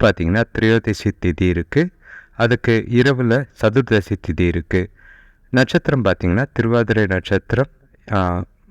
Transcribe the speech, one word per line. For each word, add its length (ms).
பார்த்தீங்கன்னா, 400
திரையோதசி 520
திதி 160
இருக்கு. 460
அதுக்கு 540
இரவுல 600
சதுர்தசி 680
திதி 200
இருக்கு. 440
நட்சத்திரம் 540
பார்த்தீங்கன்னா, 480
திருவாதிரை 540
நட்சத்திரம், 640
ஆ, 320